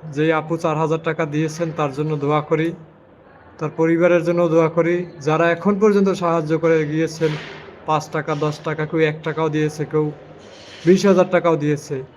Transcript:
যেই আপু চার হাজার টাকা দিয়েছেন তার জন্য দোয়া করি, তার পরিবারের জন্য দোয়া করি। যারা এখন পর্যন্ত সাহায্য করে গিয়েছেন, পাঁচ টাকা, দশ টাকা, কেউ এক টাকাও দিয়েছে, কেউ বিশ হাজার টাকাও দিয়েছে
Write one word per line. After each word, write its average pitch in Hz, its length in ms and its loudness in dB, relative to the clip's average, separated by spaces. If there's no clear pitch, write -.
যেই 151 160 0
আপু 160 220 -4
চার 156 200 0
হাজার 160 260 0
টাকা 160 160 -2
দিয়েছেন 160 340 -2
তার 147 200 0
জন্য 151 140 -2
দোয়া 147 160 2
করি, 160 180 0
তার 151 120 -6
পরিবারের 170 480 4
জন্য 170 120 0
দোয়া 160 220 4
করি। 170 200 2
যারা 160 200 2
এখন 196 260 0
পর্যন্ত 202 260 4
সাহায্য 165 300 0
করে 165 140 4
গিয়েছেন, 156 400 -2
পাঁচ 151 160 0
টাকা, 156 180 -4
দশ 151 120 -2
টাকা, 156 220 -4
কেউ 160 120 0
এক 156 60 -6
টাকাও 160 300 -2
দিয়েছে, 151 260 -2
কেউ 156 120 2
বিশ 180 140 6
হাজার 180 240 4
টাকাও 165 300 2
দিয়েছে 147 320 -4